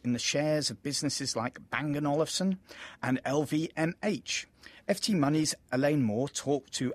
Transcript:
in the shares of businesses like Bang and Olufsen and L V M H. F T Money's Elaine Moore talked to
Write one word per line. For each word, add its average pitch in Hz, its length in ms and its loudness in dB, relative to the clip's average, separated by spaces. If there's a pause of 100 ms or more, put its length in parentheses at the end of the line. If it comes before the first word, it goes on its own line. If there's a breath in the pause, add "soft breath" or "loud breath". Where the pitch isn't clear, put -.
in 123 100 0
the 120 60 -2
shares 151 500 0
of 107 140 -12
businesses 139 520 -4
like 117 240 -6 (120)
Bang 143 260 -2
and 147 100 -2
Olufsen 160 520 0 (420 loud breath)
and 127 240 0
L 139 160 0
V 151 340 0
M 165 280 0
H. - 440 -2 (400 loud breath)
F 202 120 2
T 214 140 0
Money's 151 420 4 (160)
Elaine 143 300 4
Moore 117 260 2
talked - 460 -2
to 127 220 -2